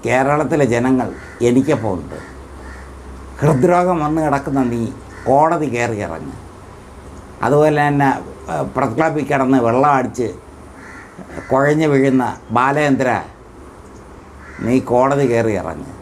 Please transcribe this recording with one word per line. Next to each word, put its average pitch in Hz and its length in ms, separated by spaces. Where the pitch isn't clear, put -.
കേരളത്തിലെ 139 680
ജനങ്ങൾ 123 340
എനിക്കൊപ്പം 123 500
ഉണ്ട്. 76 200
ഹൃദ്രോഗം 175 640
വന്ന് 156 200
കിടക്കുന്ന 139 360
നീ 117 80
കോടതി 151 460
കയറി 117 240
ഇറങ്ങ്. 76 280
അതുപോലെ 147 420
തന്നെ, 143 220
ഏഹ്, 143 120
പ്രസ് 127 220
ക്ലബിൽ 151 340
കിടന്ന് 135 340
വെള്ളം 131 320
അടിച്ച് 120 300
കുഴഞ്ഞു 147 400
വീഴുന്ന 131 340
ബാലേന്ദ്ര, 135 540
നീ 120 100
കോടതി 135 400
കയറി 113 300
ഇറങ്ങ്. 80 400